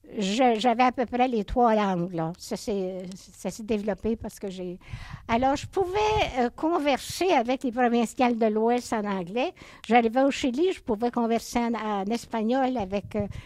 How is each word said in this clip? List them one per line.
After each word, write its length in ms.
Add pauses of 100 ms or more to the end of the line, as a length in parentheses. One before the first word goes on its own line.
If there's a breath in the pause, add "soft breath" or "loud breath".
(180)
je, 420
j'avais 240
à 80
peu 140
près 220
les 160
trois 320
langues, 380
là. 260
Ça 160
s'est, 500 (100)
ça 360
s'est 100
développé 540
parce 240
que 100
j'ai, 300 (480 loud breath)
alors, 280
je 120
pouvais, 320 (400)
euh, 100
converser 840
avec 300
les 80
provinciales 640
de 120
l'Ouest 460
en 120
anglais. 480 (340 loud breath)
J'arrivais 360
au 80
Chili, 420
je 80
pouvais 300
converser 480
en, 140
en 320
espagnol 720
avec, 380
euh, 120 (180 loud breath)